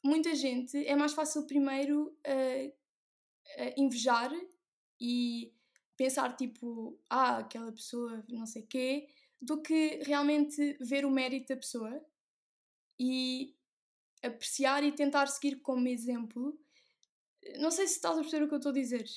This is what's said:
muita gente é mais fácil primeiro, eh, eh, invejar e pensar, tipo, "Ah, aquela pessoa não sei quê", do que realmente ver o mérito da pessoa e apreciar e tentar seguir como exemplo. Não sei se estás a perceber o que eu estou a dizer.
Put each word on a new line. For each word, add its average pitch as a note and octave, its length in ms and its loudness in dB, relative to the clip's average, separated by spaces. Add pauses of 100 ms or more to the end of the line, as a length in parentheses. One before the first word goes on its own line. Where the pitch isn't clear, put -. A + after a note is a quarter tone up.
muita D#4 300 4
gente B3+ 520 0
é C#4+ 100 4
mais D4 180 4
fácil D4+ 320 -2
primeiro, C#4 800 2
eh, C4+ 480 0 (840)
eh, B3+ 220 -6
invejar A#3+ 520 2 (680)
e A#3+ 520 -4 (440)
pensar, C4 400 0
tipo, A#3 640 -8 (100)
"Ah, B3 280 2
aquela A3+ 340 -10
pessoa A#3 560 -8
não A3+ 180 -8
sei A3 160 -12
quê", C4 460 -2 (320)
do D#4 220 -2
que D#4 420 2
realmente D4 760 2
ver C#4 240 0
o C#4 60 4
mérito C4 440 0
da - 60 -4
pessoa A#3 400 -6 (1000)
e B3+ 580 0 (680)
apreciar C4+ 600 0
e D4 100 4
tentar C#4+ 340 4
seguir C#4 340 -2
como B3+ 260 2
exemplo. A#3+ 720 -4 (1000)
Não D#4 100 2
sei F4+ 160 2
se F4 80 2
estás E4 240 0
a D#4+ 40 2
perceber D4+ 220 0
o D4 40 2
que D4 60 -2
eu C#4+ 40 2
estou C#4+ 140 -2
a - 20 0
dizer. A#3+ 320 -2 (100)